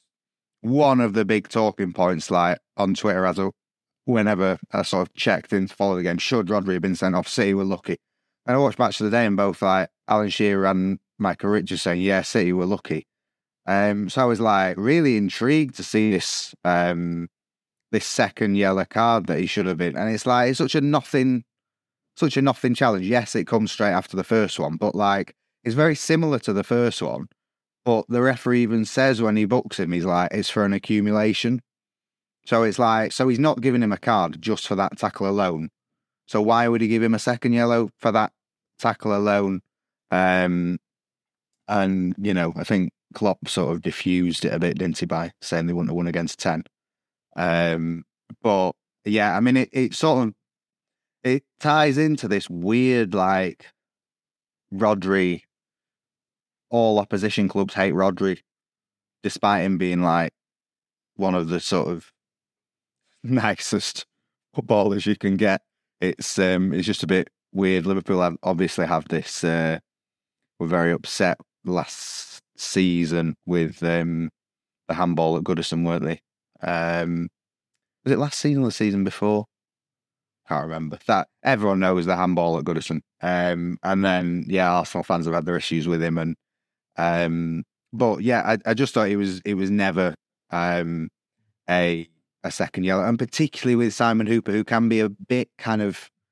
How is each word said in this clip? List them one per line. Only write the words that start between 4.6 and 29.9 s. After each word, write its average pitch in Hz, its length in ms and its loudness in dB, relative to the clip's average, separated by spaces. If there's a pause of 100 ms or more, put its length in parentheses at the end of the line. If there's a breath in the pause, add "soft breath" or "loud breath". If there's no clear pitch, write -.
I 98 120 0
sort 92 260 -2
of - 60 -20
checked - 360 -2
in 95 160 0
to - 80 -20
follow 98 220 0
the 87 60 -2
game, 87 140 0
should 110 300 -2
Rodri 98 260 0
have 90 80 -2
been 95 140 -2
sent 92 200 0
off? 90 120 -2
City 101 280 0
were 98 100 -2
lucky. 95 320 -6 (480)
And 123 100 0
I 135 40 2
watched 135 200 0
Match 110 220 0
of 107 40 2
the 104 60 0
Day 117 140 4
and 101 100 0
both, 98 260 0
like, 95 280 2 (180)
Alan 107 220 0
Shearer 98 380 2
and 95 320 0 (180)
Michael 98 320 -2
Richards 98 320 -2
saying, 90 200 0
"Yeah, 95 200 2
City 90 320 0
were 90 120 0
lucky." 87 400 -4 (600)
Um, 101 440 0
so - 120 0
I 131 40 4
was, 117 140 2
like, 98 380 2
really 131 400 2
intrigued 127 580 0
to - 80 -12
see 110 280 2
this, - 420 -2 (100)
um, 87 640 0 (640)
this 107 140 -2
second 107 500 0
yellow 95 300 2
card 113 420 0
that 82 120 0
he 90 60 -2
should 95 200 -2
have 92 120 -2
been. 85 200 -2
And 107 160 -2
it's 107 120 -6
like, 123 240 2
it's 131 80 -2
such 143 180 -2
a 156 60 0
nothing, 135 640 0 (720)
such 151 180 0
a 139 60 2
nothing 131 320 2
challenge. 107 340 2
Yes, 117 260 0
it 98 140 -2
comes 110 240 0
straight 104 220 0
after 92 240 -4
the 92 80 -2
first 110 340 0
one, 78 160 -4
but, 101 180 0
like, 98 400 0 (300)
it's 117 120 -4
very 151 200 4
similar 160 440 0
to - 120 -4
the 98 140 -2
first 120 360 0
one. 69 260 -6 (580)
But 117 240 2
the 120 120 0
referee 123 420 2
even 113 200 0
says 131 380 2
when 107 160 2
he 107 80 2
books 107 340 0
him, 87 140 -2